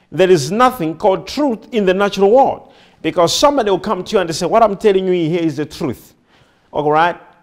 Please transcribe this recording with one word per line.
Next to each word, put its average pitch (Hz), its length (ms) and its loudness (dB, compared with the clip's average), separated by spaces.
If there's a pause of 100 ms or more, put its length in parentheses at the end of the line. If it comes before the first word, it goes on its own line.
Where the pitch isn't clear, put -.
there 180 200 2
is 156 220 2
nothing 220 440 0
called 190 320 -2
truth 269 460 -4
in 208 120 0
the 185 80 2
natural 196 380 0
world. 247 400 0 (300)
Because 160 340 0
somebody 285 340 2
will 180 100 0
come 190 260 -6
to - 80 -12
you 202 60 2
and 170 100 -2
they 165 40 -6
say, 175 120 -6
"What 220 180 4
I'm 202 140 0
telling 190 280 2
you 185 80 0
here 170 280 0
is 156 160 -2
the 151 80 -4
truth." - 480 -10 (580)
All 147 180 -2
right? 165 280 2 (260)